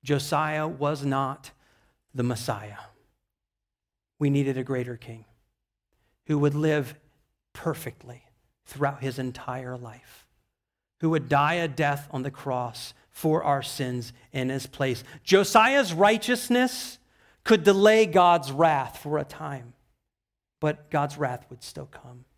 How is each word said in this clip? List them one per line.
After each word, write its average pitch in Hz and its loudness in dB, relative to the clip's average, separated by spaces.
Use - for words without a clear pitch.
Josiah 151 -2
was 147 -4
not 135 -4
the 123 -4
Messiah. 107 -4
We 143 2
needed 139 2
a 131 -4
greater 123 -6
king 113 -18
who 151 0
would 143 2
live 151 0
perfectly - -10
throughout 139 -6
his 131 -6
entire 127 -10
life, 117 -20
who 160 0
would 151 0
die 147 2
a 170 -2
death 143 -2
on 131 -6
the 139 -6
cross 123 -8
for 156 -2
our 139 0
sins 123 -8
in 131 -4
his 131 -4
place. 131 -4
Josiah's 220 4
righteousness 233 2
could 208 4
delay 208 8
God's 170 4
wrath 143 2
for 151 -4
a 147 -4
time, 135 -12
but 151 -2
God's 143 -2
wrath 123 -4
would 123 -18
still - -14
come. 123 -20